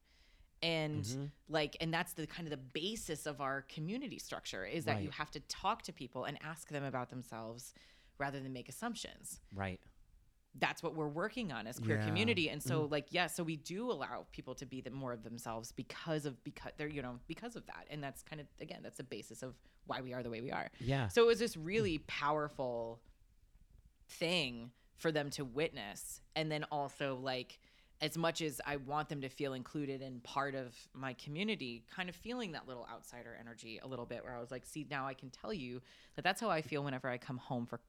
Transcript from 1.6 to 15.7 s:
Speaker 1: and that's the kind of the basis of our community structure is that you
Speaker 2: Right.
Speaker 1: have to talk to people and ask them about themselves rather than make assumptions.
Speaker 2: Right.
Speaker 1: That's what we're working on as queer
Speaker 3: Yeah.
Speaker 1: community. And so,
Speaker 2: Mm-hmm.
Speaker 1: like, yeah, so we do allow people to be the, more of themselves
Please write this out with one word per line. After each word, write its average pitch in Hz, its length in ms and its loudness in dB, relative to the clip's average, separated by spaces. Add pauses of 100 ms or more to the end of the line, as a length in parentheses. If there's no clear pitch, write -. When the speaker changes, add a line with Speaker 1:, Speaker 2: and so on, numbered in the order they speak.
Speaker 1:
and 165 100 4
that's 170 220 2
the 151 140 -2
kind 170 200 -6
of 147 40 -2
the 143 60 0
basis 160 680 -2
of 143 160 0
our 135 220 2
community 196 560 -2
structure - 440 -4
is 135 220 0
that 113 160 4
you - 80 0
Speaker 2:
Right. - 60 -6
Speaker 1:
have 151 160 -4
to 156 100 -6
talk - 420 0
to - 80 -8
people 127 340 -4
and 139 180 -2
ask 156 260 -8
them 143 140 0
about 131 260 0
themselves 117 640 -8 (460)
rather 139 200 0
than 131 140 -4
make 123 160 -8
assumptions. - 720 -6 (100)
Speaker 2:
Right. 95 300 0 (720)
Speaker 1:
That's 147 300 2
what 165 120 0
we're 156 120 2
working 185 440 0
on 113 140 -2
as 123 140 -6
queer 110 180 6
Speaker 3:
Yeah. 107 80 4
Speaker 1:
community. 180 440 6
And 147 120 -2
so, 156 220 4
Speaker 2:
Mm-hmm. 147 80 2
Speaker 1:
like, 147 180 2
yeah, 175 160 4
so 170 180 0
we 160 140 2
do 190 340 -2
allow 123 400 -2
people 131 240 -8
to 143 100 -8
be 131 140 -6
the, 127 120 -6
more 135 200 -2
of 117 120 -4
themselves 117 480 -4